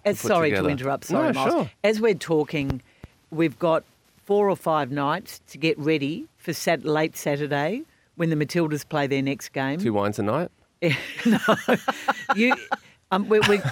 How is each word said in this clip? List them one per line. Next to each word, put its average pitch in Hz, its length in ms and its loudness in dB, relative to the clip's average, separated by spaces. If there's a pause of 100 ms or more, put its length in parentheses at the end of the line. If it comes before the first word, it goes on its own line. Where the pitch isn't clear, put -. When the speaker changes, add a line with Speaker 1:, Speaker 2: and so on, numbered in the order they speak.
Speaker 1:
as, 104 160 0
Speaker 2:
put 117 80 -4
Speaker 1:
sorry 160 220 4
Speaker 2:
together. 95 180 2
Speaker 1:
to - 40 2
interrupt, 135 320 -4
sorry, 302 240 0
Speaker 2:
No, - 60 0
Speaker 1:
Miles. 135 180 0
Speaker 2:
sure. 233 180 0 (140)
Speaker 1:
As 214 160 2
we're 220 140 4
talking, 147 680 -2 (480)
we've 160 280 0
got 160 260 2 (400)
four 202 260 2
or 175 60 0
five 151 340 0
nights 147 580 -4
to - 100 -18
get 156 200 -4
ready 156 480 -2 (100)
for - 160 -8
Sat-, 165 320 -2
late 156 320 0
Saturday 147 680 -2 (320)
when 165 120 0
the 160 80 2
Matildas 151 500 0
play 143 200 0
their 135 160 0
next 139 280 -4
game. 139 280 -2
Speaker 2:
Two 147 160 0
wines 104 240 0
a 107 60 0
night? 135 260 0 (320)
Speaker 1:
<laughs> 170 80 2 (340)
No. 226 140 4 (960)
You, 240 200 2 (580)
um, 202 160 0
we're, 214 200 6
we're, 202 240 4